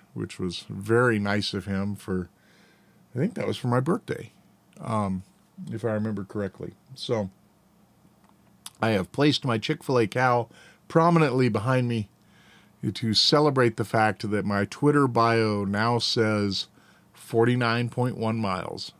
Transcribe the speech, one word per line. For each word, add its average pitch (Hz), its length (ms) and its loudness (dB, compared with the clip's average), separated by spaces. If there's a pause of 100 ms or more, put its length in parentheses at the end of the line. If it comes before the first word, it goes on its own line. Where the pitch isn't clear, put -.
(120)
which 107 260 -8
was 92 300 -6
very 110 500 2
nice 101 360 -2
of 98 100 -6
him 98 320 -4
for, 92 320 -6 (840)
I 120 40 -6
think 170 160 -2
that 104 120 -6
was 104 100 -2
for 127 120 -6
my 123 120 2
birthday, 139 520 -4 (460)
um, 95 440 -4 (480)
if 113 140 -8
I 110 80 -2
remember 107 320 -4
correctly. 95 500 -8 (200)
So 107 360 -4 (1500)
I 113 80 2
have 95 220 0
placed 143 340 2
my 117 100 0
Chick-fil-A 123 520 0
cow 123 400 0 (400)
prominently 160 600 4
behind 120 400 0
me 113 200 -4 (840)
to 110 220 -2
celebrate 135 600 4
the 113 80 -4
fact 110 460 0
that 101 140 -2
my 101 200 0
Twitter 143 420 2
bio 113 580 2
now 110 340 0
says 107 680 0 (460)
forty-nine 120 760 0
point 123 300 -4
one 110 180 -2
miles 92 640 -4